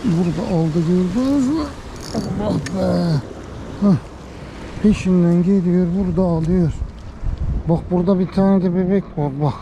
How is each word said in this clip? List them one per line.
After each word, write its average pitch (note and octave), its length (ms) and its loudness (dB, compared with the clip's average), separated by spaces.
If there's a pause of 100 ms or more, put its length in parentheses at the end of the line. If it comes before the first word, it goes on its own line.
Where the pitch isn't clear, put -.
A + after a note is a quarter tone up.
Burada E3+ 520 0
oldu, D#3+ 180 2 (140)
gördünüz A#3+ 600 2
mü? D4+ 160 0 (520)
Allah G#3 380 -4
be. F3 500 0 (760)
Hah. G3+ 140 6 (880)
Peşinden F3+ 600 4
geliyor, F3+ 440 2 (120)
burada F3+ 220 0
alıyor. E3+ 500 2 (1000)
Bak E3 100 4 (120)
burada F3+ 280 2
bir F#3 120 2
tane G3 320 4
de F3+ 120 0
bebek F#3+ 280 2 (140)
var, D3 140 -2 (100)
bak. D3 200 2